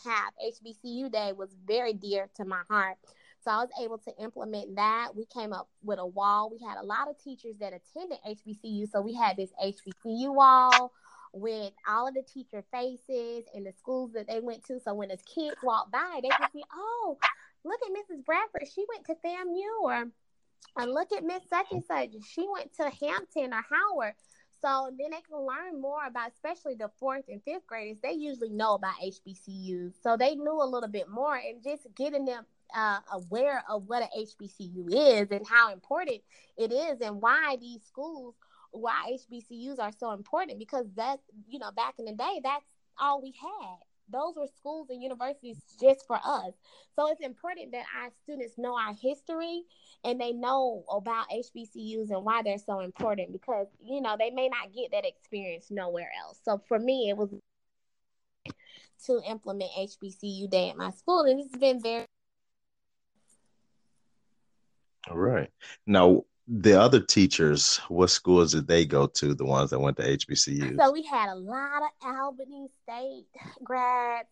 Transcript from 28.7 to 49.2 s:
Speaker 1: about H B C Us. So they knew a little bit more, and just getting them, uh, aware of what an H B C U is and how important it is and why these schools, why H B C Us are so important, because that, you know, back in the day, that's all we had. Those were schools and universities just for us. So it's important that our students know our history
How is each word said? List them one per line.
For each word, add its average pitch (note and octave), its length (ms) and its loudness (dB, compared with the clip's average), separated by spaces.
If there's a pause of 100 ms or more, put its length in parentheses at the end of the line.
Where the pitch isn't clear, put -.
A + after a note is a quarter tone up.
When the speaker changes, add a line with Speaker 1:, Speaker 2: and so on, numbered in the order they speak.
Speaker 1:
about F#3+ 260 -4
H F#3+ 240 -10
B F#3+ 100 -16
C - 180 -18
Us. F#3 500 -8
So A#3 140 2
they C4 180 4
knew D4 260 -2
a C#4 60 2
little B3 220 -4
bit G#3 200 -8
more, C4 280 -2
and A3+ 260 -10
just C#4+ 320 -8
getting C#4+ 300 -2
them, A#3+ 220 -6 (280)
uh, G#3+ 260 0 (120)
aware A3 560 -2
of G3+ 200 -6
what A#3+ 140 -2
an A3 140 -6
H A3 220 -10
B G3+ 100 -16
C - 160 -16
U F3+ 240 -10
is A3 420 8
and G3+ 160 -4
how A#3 260 8
important C4+ 500 -4 (340)
it A3+ 160 -2
is C#4 280 -2
and G#3 220 -6
why C#4 380 2
these A#3+ 240 -18
schools, C4+ 500 -14 (380)
why A3+ 360 -4
H B3+ 220 -8
B A#3+ 100 -14
C A#3 140 -20 (160)
Us - 80 -10
are G#3+ 140 -4
so A#3 180 -8
important, G#3+ 480 -6
because A#3 280 -6 (100)
that, C4 240 -6 (260)
you A#3+ 140 -16
know, G#3+ 100 -10
back A3+ 280 -4
in A#3 60 -12
the G#3+ 80 -10
day, D4 300 -4
that's C#4 240 -4 (320)
all C#4+ 240 0
we C4+ 180 -14
had. C4+ 380 -12 (320)
Those D4+ 260 -4
were D4 100 -6
schools D4 440 -12
and B3 120 -12
universities B3 600 -10 (180)
just C4+ 260 8
for A#3+ 160 -2
us. G#3 300 -2 (440)
So D4+ 120 4
it's D#4 120 0
important D4 520 -10
that B3 120 -8 (180)
our B3 80 -12 (120)
students C4 340 -10
know B3 180 -4
our A3 200 -2
history E4 680 -4 (400)